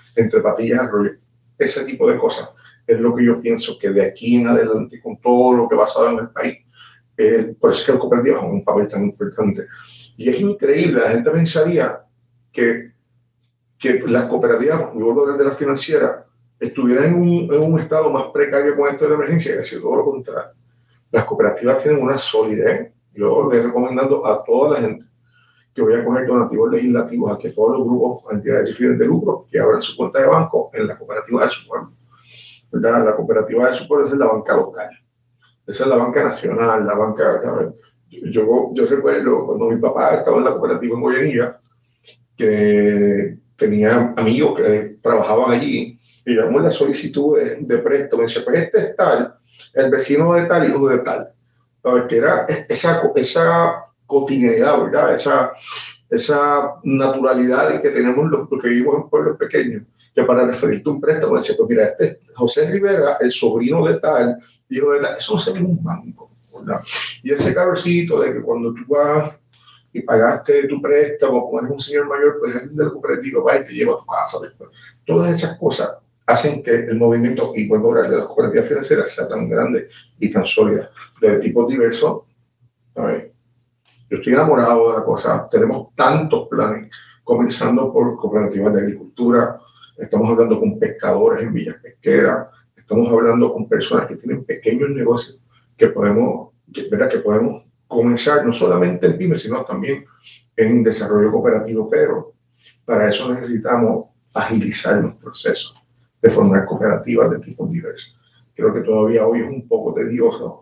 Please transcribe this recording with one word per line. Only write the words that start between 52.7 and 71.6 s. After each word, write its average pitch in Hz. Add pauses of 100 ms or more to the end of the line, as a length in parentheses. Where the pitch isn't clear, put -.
co-, 143
esa 170 (200)
cotidianidad, 135
¿verdad? -
Esa, - (580)
esa 147
naturalidad 131
de -
que 147
tenemos 127
los, 139
los 131
que 120
vivimos 123
en -
pueblos -
pequeños, - (320)
que 127
para 123
referirte -
a 147
un 139
préstamo, -
decía, -
"Pues 110
mira, 110
este -
es - (160)
José -
Rivera, 196
el 123
sobrino 123
de 165
tal, 156 (320)
hijo 143
de 143
tal". -
Eso -
no 180
se 185
ve 190
en 175
un 170
banco, - (220)
¿verdad? - (420)
Y 139
ese 170
calorcito 175
de 127
que -
cuando 117
tú 120
vas 147 (600)
y 117
pagaste 120
tu 135
préstamo, 143
como 143
eres -